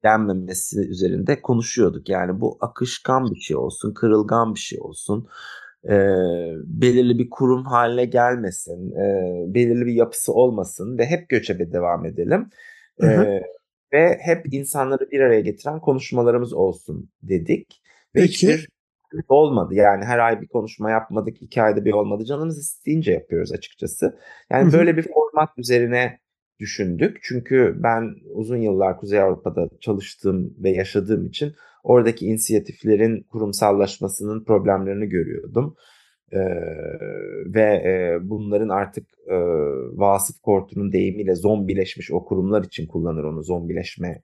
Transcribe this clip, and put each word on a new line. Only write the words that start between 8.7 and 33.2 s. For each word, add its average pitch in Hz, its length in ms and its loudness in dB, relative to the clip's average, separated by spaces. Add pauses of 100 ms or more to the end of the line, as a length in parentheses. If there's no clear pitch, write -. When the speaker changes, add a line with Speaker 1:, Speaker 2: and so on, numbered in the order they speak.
Speaker 1:
e, 95 440 0 (200)
belirli 120 320 2
bir 120 80 -2
yapısı 117 380 0
olmasın 113 680 0
ve 117 80 2
hep 170 220 -4
göçebe 90 440 -2
devam 87 340 -2
edelim. 165 440 -2 (500)
Speaker 2:
Hı - 60 4
hı. 110 180 6
Speaker 1:
E, 98 180 0 (500)
ve 170 280 6
hep 165 340 -2
insanları 135 560 -4
bir 139 100 0
araya 117 200 6
getiren 147 400 -6
konuşmalarımız 123 720 0
olsun - 580 -4 (120)
dedik. - 600 -2 (320)
Ve - 60 4
Speaker 2:
Peki. 180 120 6
Speaker 1:
hiçbir 160 360 2 (600)
olmadı. 131 460 4
Yani 101 300 6
her 120 140 0
ay 117 220 2
bir - 80 -16
konuşma 110 420 -4
yapmadık, 110 520 -4
iki - 200 -2
ayda 104 220 2
bir 107 80 2
olmadı. 104 320 0
Canımız 151 340 -6
isteyince 151 540 -2
yapıyoruz - 400 -4
açıkçası. - 680 -6 (320)
Yani 131 140 4
Speaker 2:
Hı 175 40 8
hı. 156 100 6
Speaker 1:
böyle 170 180 4
bir 160 60 0
format 151 540 0
üzerine 123 640 2 (380)
düşündük. 98 640 -2
Çünkü 127 600 2
ben 113 320 0 (200)
uzun 110 220 -4
yıllar 95 420 0
Kuzey 101 220 0
Avrupa'da 90 480 0 (120)
çalıştığım 95 800 -4
ve 95 120 0
yaşadığım 95 560 -2
için 147 260 -6 (320)
oradaki 117 420 4
inisiyatiflerin 110 960 0